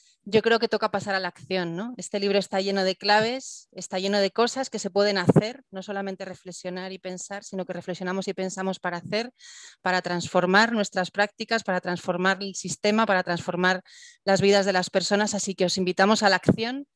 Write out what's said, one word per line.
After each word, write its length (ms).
Yo 180
creo 160
que 100
toca 220
pasar 240
a 60
la 80
acción, 480
¿no? 200
Este 240
libro 180
está 220
lleno 240
de 100
claves, 800
está 260
lleno 200
de 120
cosas 380
que 100
se 120
pueden 260
hacer, 540
no 120
solamente 440
reflexionar 640
y 60
pensar, 440
sino 220
que 80
reflexionamos 560
y 60
pensamos 460
para 180
hacer, 340
para 220
transformar 720
nuestras 380
prácticas, 540
para 160
transformar 600
el 120
sistema, 520
para 160
transformar 600
las 180
vidas 240
de 80
las 160
personas. 420
Así 220
que 100
os 140
invitamos 440
a 60
la 80
acción, 600